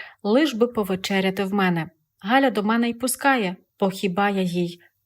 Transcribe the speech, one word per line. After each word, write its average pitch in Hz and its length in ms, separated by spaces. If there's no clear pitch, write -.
лиш 262 320
би 220 120
повечеряти 190 800
в 190 100
мене. 180 360
Галя 262 300
до 202 120
мене 233 260
й 233 60
пускає, 240 640
бо 196 100
хіба 196 400
я 190 120
їй 175 380